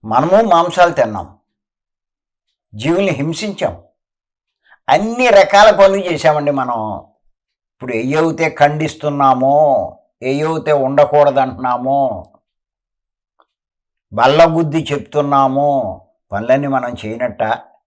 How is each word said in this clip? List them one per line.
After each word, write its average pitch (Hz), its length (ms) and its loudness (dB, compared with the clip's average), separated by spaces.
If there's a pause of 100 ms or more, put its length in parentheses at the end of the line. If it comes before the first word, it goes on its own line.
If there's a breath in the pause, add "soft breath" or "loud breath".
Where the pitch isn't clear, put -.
మనము 170 440 2
మాంసాలు 170 440 2
తిన్నాం, 107 460 -4 (1400)
జీవుల్ని 170 380 -2
హింసించాం, 160 720 -6 (1040 soft breath)
అన్ని 226 400 0
రకాల 202 420 6
పనులు 196 340 4
చేశామండి 151 460 0
మనం. 120 480 -6 (720)
ఇప్పుడు 127 200 -12
ఏయైతే 156 680 -2
ఖండిస్తున్నామో, 143 960 0 (680)
ఏయైతే 151 500 -2
ఉండకూడదంటున్నామో, 135 1600 0 (1800)
బల్లగుద్ది 156 800 2
చెప్తున్నామో, 139 1080 -2 (320)
పనులన్నీ 123 340 -2
మనం 123 280 -4 (120)
చేయనట్ట? 117 360 -8 (440)